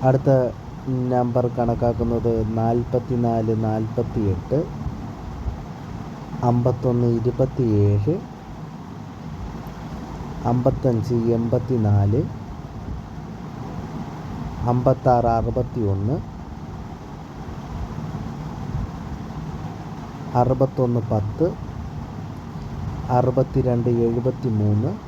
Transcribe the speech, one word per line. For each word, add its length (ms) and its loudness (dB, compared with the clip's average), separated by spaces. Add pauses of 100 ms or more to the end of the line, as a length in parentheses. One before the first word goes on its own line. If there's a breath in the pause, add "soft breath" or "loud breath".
അടുത്ത 240 6 (800)
നമ്പർ 320 4 (120)
കണക്കാക്കുന്നത് 760 2 (240)
നാൽപത്തിനാല് 960 2 (100)
നാൽപത്തിയെട്ട്, 960 0 (1900)
അമ്പത്തൊന്ന് 580 2 (120)
ഇരുപത്തിയേഴ്, 920 4 (2500)
അമ്പത്തഞ്ച് 640 2 (200)
എൺപത്തിനാല്, 840 4 (2500)
അമ്പത്താറ് 640 6
അറുപത്തിയൊന്ന്, 800 0 (4000)
അറുപത്തൊന്ന് 600 2 (120)
പത്ത്, 340 2 (1700)
അറുപത്തിരണ്ട് 680 4 (200)
എഴുപത്തിമൂന്ന് 840 2 (160)